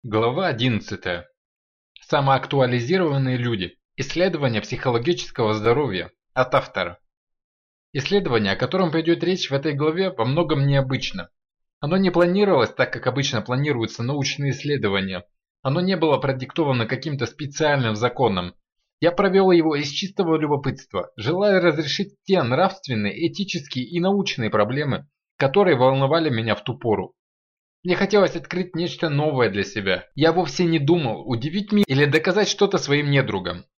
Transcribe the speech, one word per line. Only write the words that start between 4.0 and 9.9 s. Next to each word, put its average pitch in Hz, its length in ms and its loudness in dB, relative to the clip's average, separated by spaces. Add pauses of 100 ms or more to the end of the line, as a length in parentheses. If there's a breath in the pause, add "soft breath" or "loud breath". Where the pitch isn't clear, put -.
психологического 123 880 -2
здоровья. 110 580 0 (220)
От 127 220 0
автора. 90 440 -2 (960)
Исследование, 131 600 0
о - 20 -4
котором 170 360 0
пойдёт 165 300 0
речь 180 280 -2
в - 20 -2
этой 139 220 -2
главе, 160 340 0